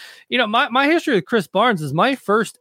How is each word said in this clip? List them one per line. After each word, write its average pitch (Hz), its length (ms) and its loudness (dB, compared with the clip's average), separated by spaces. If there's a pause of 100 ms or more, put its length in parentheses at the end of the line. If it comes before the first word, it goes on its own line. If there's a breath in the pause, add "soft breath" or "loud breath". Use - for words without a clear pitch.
(300 loud breath)
you 240 80 0
know, 247 80 2
my, 233 240 -2
my 269 160 0
history 311 300 2
with 170 100 -2
Chris 214 200 -2
Barnes 202 360 0
is 139 100 -6
my 220 220 0
first 214 460 -2